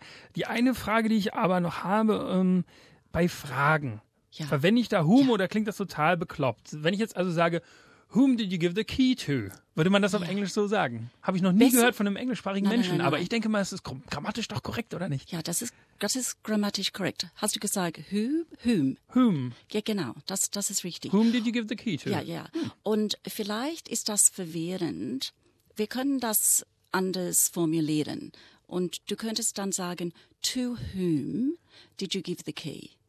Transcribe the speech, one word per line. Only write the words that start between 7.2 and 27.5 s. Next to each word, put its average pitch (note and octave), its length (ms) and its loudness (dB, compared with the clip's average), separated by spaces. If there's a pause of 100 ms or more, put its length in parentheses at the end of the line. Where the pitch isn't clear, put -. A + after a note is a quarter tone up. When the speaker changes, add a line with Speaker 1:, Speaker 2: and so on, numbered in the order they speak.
Speaker 1:
sage, E3+ 300 2 (480)
„Whom B3+ 280 4
did G3+ 140 -2
you F#3 80 -2
give F3 160 2
the G#3+ 80 0
key B3+ 320 2
to?“, A#2+ 340 -2 (240)
würde D#3+ 160 2
man G3 120 6
das G3+ 120 2
auf G3+ 80 0
Speaker 2:
Ja. E3+ 80 -6
Speaker 1:
Englisch G3 240 -2
so G#3 140 0
sagen? C3 420 -2 (120)
Hab F#3+ 140 2
ich F3 60 4
noch F#3 120 4
nie A#3 120 8
Speaker 2:
Besser B3 120 6
Speaker 1:
gehört A#3+ 180 6
von G#3 120 0
einem G3+ 100 -2
englischsprachigen G3+ 520 -2
Speaker 2:
Nein, A3 40 2
nein, A#3+ 80 4
Speaker 1:
Menschen, F3 180 2
Speaker 2:
nein, C3 80 2
Speaker 1:
aber D3 100 2
Speaker 2:
nein. F3 60 -2
Speaker 1:
ich F3+ 60 -4
denke A3+ 200 0
mal, G#3 120 2
es F#3+ 120 -2
ist F3+ 100 -10
gr-, C#3 120 -8 (140)
grammatisch G#3 380 -6
doch - 140 -8
korrekt, - 320 -6
oder E3+ 160 -4
nicht? C#3 220 -4
Speaker 2:
Ja, E3 100 -4
das - 200 -4
ist, A#3+ 120 -8 (260)
das G#3 160 -2
ist - 280 -6
grammatisch G#3 500 0
korrekt. F3 420 -4
Hast - 200 -2
du - 40 -8
gesagt, F3+ 400 -2 (120)
who, C4 340 0 (180)
whom? D#3 340 2 (160)
Speaker 1:
Whom? D#3 400 4 (180)
Speaker 2:
Ja, G#3+ 120 -2
genau, F#3 300 -4 (140)
das, - 240 -4
das G3+ 180 -4
ist G3 140 -4
richtig. - 300 -8
Speaker 1:
„Whom A3+ 180 6
did A#3 140 0
you A#3+ 60 2
give A3+ 160 -2
the A#3 80 -4
key F#3 220 -4
to?“ - 120 -6
Speaker 2:
Ja, E3 120 0
ja. D#3+ 320 -8
Speaker 1:
Hm. D#4+ 180 -4 (120)
Speaker 2:
Und G#3+ 340 0 (100)
vielleicht A3+ 640 -6
ist - 180 -4
das G#3 220 2
verwirrend. E3+ 1040 -6 (420)
Wir G#3+ 120 -4
können C4+ 320 -2
das - 460 0 (260)
anders F#3 580 0
formulieren. D#3 800 0 (360)